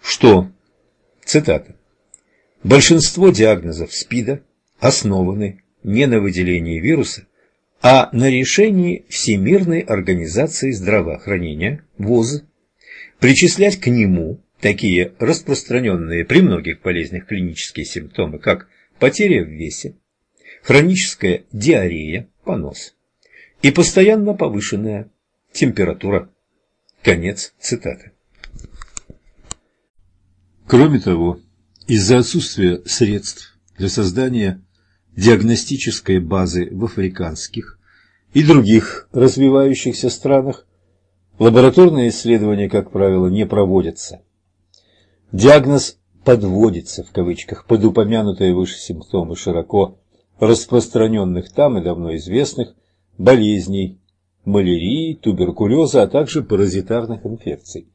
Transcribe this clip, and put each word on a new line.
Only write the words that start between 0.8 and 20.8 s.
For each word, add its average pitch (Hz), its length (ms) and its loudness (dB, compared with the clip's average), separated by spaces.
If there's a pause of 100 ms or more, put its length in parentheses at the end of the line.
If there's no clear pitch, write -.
цитата, 147 520 -2 (840)
"большинство 156 680 4
диагнозов 85 640 0
спида 120 500 -6 (360)
основаны 98 840 -2 (200)
не 113 240 0
на 113 140 2
выделении 87 600 -2
вируса, - 460 -4 (540)
а 127 320 4
на 127 180 2
решении 180 760 0
Всемирной 165 720 0
организации 98 920 -4
здравоохранения, 92 1120 -4 (140)
воз, 117 460 -2 (760)
причислять 185 640 2
к - 80 -2
нему 92 520 0 (200)
такие 95 580 -2
распространенные 113 1040 -4
при 135 160 4
многих 90 420 0
болезнях 90 440 -6
клинические 87 580 -8
симптомы, 78 540 -10
как - 300 -4 (320)
потеря 139 440 0
в 78 40 -16
весе, 76 480 -14 (680)
хроническая 147 880 0